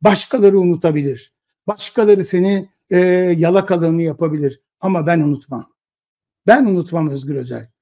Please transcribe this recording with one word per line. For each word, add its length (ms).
başkaları 580
unutabilir. 720
Başkaları 560
seni, 460
e, 100
yalakalığını 640
yapabilir. 600
Ama 280
ben 120
unutmam. 500
Ben 180
unutmam 440
Özgür 260
Özel. 340